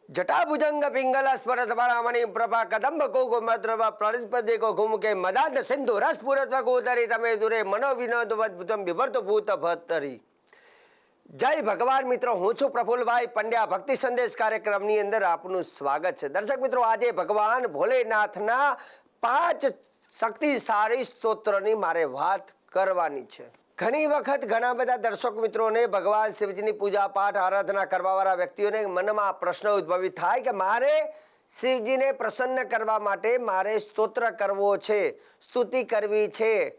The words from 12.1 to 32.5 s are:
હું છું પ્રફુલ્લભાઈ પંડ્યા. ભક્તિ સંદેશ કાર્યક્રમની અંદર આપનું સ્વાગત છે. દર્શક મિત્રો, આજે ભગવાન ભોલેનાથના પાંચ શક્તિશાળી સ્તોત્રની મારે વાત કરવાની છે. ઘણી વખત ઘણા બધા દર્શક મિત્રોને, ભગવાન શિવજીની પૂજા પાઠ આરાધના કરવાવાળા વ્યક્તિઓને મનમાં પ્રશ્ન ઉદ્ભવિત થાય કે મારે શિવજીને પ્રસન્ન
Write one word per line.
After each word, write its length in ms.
હું 180
છું 160
પ્રફુલ્લભાઈ 560
પંડ્યા. 400
ભક્તિ 300
સંદેશ 400
કાર્યક્રમની 640
અંદર 240
આપનું 400
સ્વાગત 520
છે. 120
દર્શક 320
મિત્રો, 220
આજે 300
ભગવાન 560
ભોલેનાથના 1080
પાંચ 440
શક્તિશાળી 840
સ્તોત્રની 720
મારે 280
વાત 480
કરવાની 560
છે. 400
ઘણી 280
વખત 400
ઘણા 280
બધા 240
દર્શક 360
મિત્રોને, 540
ભગવાન 440
શિવજીની 400
પૂજા 360
પાઠ 300
આરાધના 480
કરવાવાળા 480
વ્યક્તિઓને 520
મનમાં 540
પ્રશ્ન 300
ઉદ્ભવિત 480
થાય 240
કે 100
મારે 600
શિવજીને 640
પ્રસન્ન 520